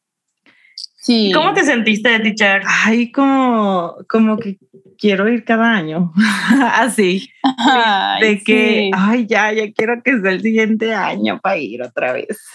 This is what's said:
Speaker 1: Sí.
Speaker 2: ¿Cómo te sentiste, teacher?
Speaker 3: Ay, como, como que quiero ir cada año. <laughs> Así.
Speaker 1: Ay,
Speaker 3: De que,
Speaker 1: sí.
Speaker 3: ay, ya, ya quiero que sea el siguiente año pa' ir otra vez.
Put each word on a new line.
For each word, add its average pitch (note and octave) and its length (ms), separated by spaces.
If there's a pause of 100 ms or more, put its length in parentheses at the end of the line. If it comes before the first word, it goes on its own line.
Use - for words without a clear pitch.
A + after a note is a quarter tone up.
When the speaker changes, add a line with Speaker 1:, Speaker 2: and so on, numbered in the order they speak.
(960)
Speaker 1:
Sí. A3 380
Speaker 2:
¿Cómo E4 180
te E4+ 120
sentiste, A3+ 560
teacher? G#3 460
Speaker 3:
Ay, A#3 460
como, A#3 840 (120)
como A3 300
que G3+ 180 (420)
quiero G3+ 300
ir A#3 160
cada A3+ 300
año. E3 400
<laughs> A3 600
Así. G3+ 540 (300)
Speaker 1:
Ay, G#3 640
Speaker 3:
De G#3 220
que, G#3+ 260 (140)
Speaker 1:
sí. G3 100
Speaker 3:
ay, G#3 320
ya, G#3+ 260
ya G#3+ 200
quiero A#3+ 300
que C4 180
sea F#3+ 100
el F#3 120
siguiente A3 520
año G3 460
pa' G3 180
ir A#2+ 240
otra B2+ 300
vez. - 260 (160)